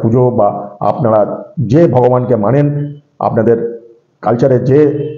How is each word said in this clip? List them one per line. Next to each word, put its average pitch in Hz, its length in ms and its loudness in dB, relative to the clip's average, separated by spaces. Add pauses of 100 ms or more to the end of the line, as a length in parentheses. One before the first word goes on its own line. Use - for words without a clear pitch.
পুজো 117 200 2 (160)
বা 101 100 2 (420)
আপনারা 110 300 0 (520)
যে 160 100 4 (120)
ভগবানকে 123 400 2 (100)
মানেন, 139 220 2 (600)
আপনাদের 113 300 2 (680)
কালচারে 123 340 2 (120)
যে 143 100 4 (380)